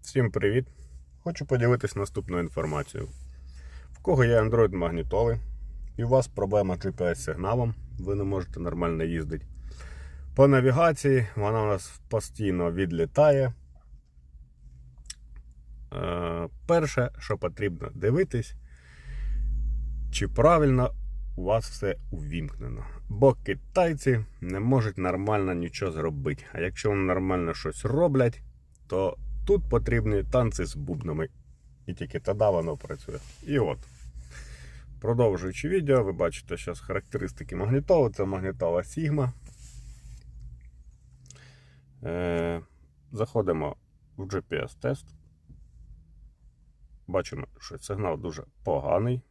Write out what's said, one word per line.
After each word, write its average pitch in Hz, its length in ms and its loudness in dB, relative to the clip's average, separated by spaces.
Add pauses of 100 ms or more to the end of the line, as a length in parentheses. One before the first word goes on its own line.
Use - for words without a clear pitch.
(120)
Всім 123 200 4
привіт! 104 360 2 (520)
Хочу 170 260 -6
поділитись 120 500 4
наступною 92 480 -2
інформацією. 76 680 -4 (800)
В - 100 -18
кого 131 240 6
є 117 160 8
Android 110 340 4
магнітоли 90 640 2 (580)
і 117 60 0
у 117 40 0
вас 127 200 4
проблема 95 480 2
з - 40 -10
G 95 120 -2
P - 100 -6
S 87 140 2
сигналом, 110 600 -2 (240)
ви 95 160 -2
не 101 80 -2
можете 98 360 -4
нормально 85 440 -2
їздити. 80 420 -4 (920)
По 139 120 10
навігації 135 880 6
вона 110 260 2
у 107 60 2
нас - 420 -2
постійно 90 600 0
відлітає. 117 840 4 (2500)
Е, 87 540 -4 (200)
перше, 151 520 2
що 101 180 -4
потрібно 90 560 -4
дивитись, 123 640 0 (1600)
чи 98 160 0
правильно 135 680 4 (400)
у 90 80 -6
вас 110 260 0
все 98 260 -4 (160)
увімкнено. 76 760 -6 (240)
Бо 120 240 6
китайці 143 920 0 (160)
не 92 180 -4
можуть 110 380 2
нормально 95 560 0
нічого 87 380 -4
зробити. 80 520 -4 (100)
А 80 60 -8
якщо 95 300 -2
вони 101 120 2
нормально 92 520 0
щось - 320 -6
роблять, 135 560 2 (460)
то 92 300 0 (300)
тут 196 220 4
потрібні 110 540 2
танці 113 420 2
з 73 100 -10
бубнами. 80 540 -4 (560)
І 90 80 -8
тільки - 260 -8
тоді 101 200 -2
воно 82 380 2
працює. - 420 -10 (240)
І 139 160 0
от, 78 180 0 (1200)
продовжуючи 104 720 0
відео, 139 340 4
ви 98 80 0
бачите 85 460 -2
зараз 87 220 -8
характеристики - 760 -6
магнітоли. 131 560 4
Це 98 140 -2
магнітола 92 560 0
Sigma. 147 500 -2 (2750)
Е, 85 580 -2 (500)
заходимо 92 640 0 (420)
в 98 40 -10
G 95 200 -4
P - 220 -4
S - 180 -12
тест. 135 240 -2 (2000)
Бачимо, 87 400 -2 (120)
що - 180 -14
сигнал 95 420 -4
дуже 78 240 -8 (200)
поганий. 92 680 2